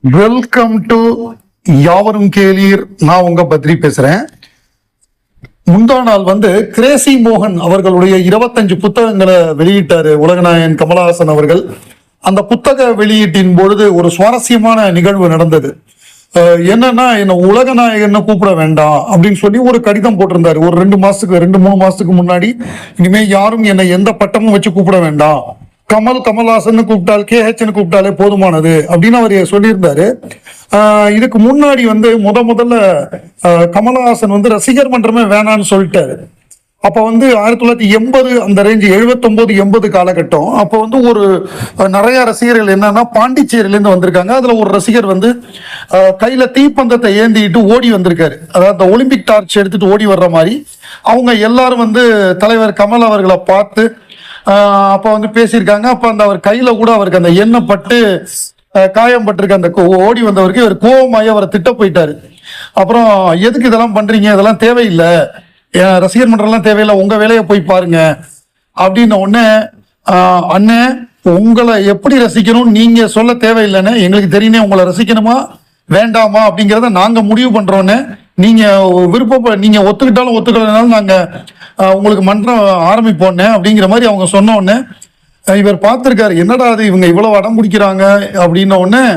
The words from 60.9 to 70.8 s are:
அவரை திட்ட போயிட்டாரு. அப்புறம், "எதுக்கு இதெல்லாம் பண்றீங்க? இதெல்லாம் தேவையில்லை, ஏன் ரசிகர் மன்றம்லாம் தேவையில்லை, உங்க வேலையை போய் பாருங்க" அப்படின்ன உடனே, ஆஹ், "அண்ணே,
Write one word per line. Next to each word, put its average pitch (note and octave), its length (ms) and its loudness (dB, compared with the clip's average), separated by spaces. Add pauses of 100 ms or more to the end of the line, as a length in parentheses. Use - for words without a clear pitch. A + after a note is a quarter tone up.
அவரை G#3 220 0
திட்ட G3+ 220 -2
போயிட்டாரு. F3 460 -2 (580)
அப்புறம், G3+ 640 0
"எதுக்கு A3+ 260 0
இதெல்லாம் A3+ 300 0
பண்றீங்க? G#3+ 360 0
இதெல்லாம் G3+ 240 2
தேவையில்லை, A3 500 0 (640)
ஏன் F#3 260 2
ரசிகர் A3 320 0
மன்றம்லாம் A3 300 0
தேவையில்லை, G#3 360 0
உங்க G3+ 200 0
வேலையை A3 280 0
போய் G3+ 160 0
பாருங்க" E3 580 0 (600)
அப்படின்ன F#3+ 320 2
உடனே, G#3 340 0 (640)
ஆஹ், F3+ 400 2
"அண்ணே, G#3+ 300 2 (420)